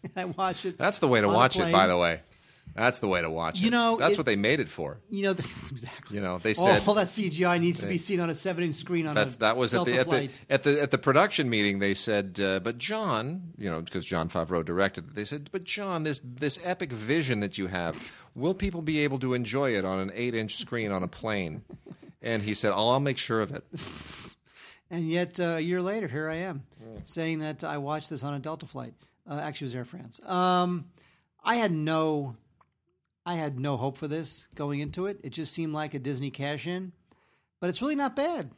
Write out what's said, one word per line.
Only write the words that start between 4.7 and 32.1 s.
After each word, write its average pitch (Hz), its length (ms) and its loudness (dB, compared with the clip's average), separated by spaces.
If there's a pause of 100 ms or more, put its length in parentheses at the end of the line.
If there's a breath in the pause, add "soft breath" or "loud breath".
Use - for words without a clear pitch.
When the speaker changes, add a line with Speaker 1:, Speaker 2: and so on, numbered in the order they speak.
Speaker 1:
You 196 140 -4
know, 196 80 2
<laughs> - 0 -
exactly. - 840 -8
Speaker 2:
You 101 60 -4
know, 90 160 -2
they 107 160 2
Speaker 1:
All 190 260 6
Speaker 2:
said 202 160 4
Speaker 1:
that 185 140 4
C 202 220 -2
G 170 120 0
I 175 140 4
needs 175 220 2
to 202 80 -4
Speaker 2:
They 196 60 -2
Speaker 1:
be 175 40 0
seen 175 220 -2
on 170 100 0
a 156 60 -2
seven-inch 170 400 -2
screen 165 320 -2
on 151 80 -2
Speaker 2:
That's, 117 200 2
Speaker 1:
a - 40 -20
Speaker 2:
that 113 180 4
was 120 160 2
at 120 40 4
Speaker 1:
Delta 120 140 2
Speaker 2:
the, 127 80 4
at 127 60 4
the, 165 60 0
Speaker 1:
flight. 135 360 0
Speaker 2:
at 135 160 2
the, 143 200 4
at 139 80 0
the 131 80 4
production 147 500 4
meeting. 101 300 4
They 98 160 2
said, 98 440 0
uh, 95 200 2
"But 117 180 -4
John," 170 800 -2
you 101 140 -6
know, 80 100 -2
'cause - 240 -6
Jon 85 240 0
Favreau 85 340 0
directed 87 440 0
it, 76 80 -16
they 104 100 -6
said, 147 260 -8
"But 190 120 -6
John, 185 400 -4
this, 147 200 -2
this 131 400 -2
epic 180 300 -4
vision 123 460 0
that 101 180 -2
you 95 80 -4
have, 90 460 -4 (240 loud breath)
will 156 180 0
people 185 300 -4
be 151 160 0
able 139 200 2
to 127 140 0
enjoy 123 420 0
it 95 100 2
on 95 120 0
an 95 160 -2
eight-inch 113 440 -2
screen 113 340 -4
on 92 100 0
a 90 60 -2
plane?" 95 560 -4 (580 loud breath)
And 113 220 -2
he 107 100 0
said, 101 220 2
"Oh, 110 140 4
I'll 131 100 4
make 139 180 0
sure 113 240 0
of 104 100 -2
it." - 120 -10 (100)
Speaker 1:
<laughs> 156 80 -10 (1120 loud breath)
And 165 160 -2
yet, 175 300 0
uh, 170 160 2
a 160 60 -2
year 175 200 0
later, 196 280 -2
here 151 200 -4
I 160 60 -4 (140)
am, 139 140 -8 (200)
Speaker 2:
Mm. 110 240 -14
Speaker 1:
saying 160 320 -2
that 156 240 -6
I 151 140 -4
watched 147 320 -4
this 135 140 -6
on 143 100 -4
a 143 60 -6
Delta 156 260 -8
flight. 123 280 -12 (320 soft breath)
Uh, 147 160 -8
actually, 151 240 -6
it 127 40 -6
was 120 60 -8
Air 123 100 -6
France. 123 400 -16
Um, 180 640 2 (540 soft breath)
I 233 140 2
had 220 160 2
no, 156 640 0 (920)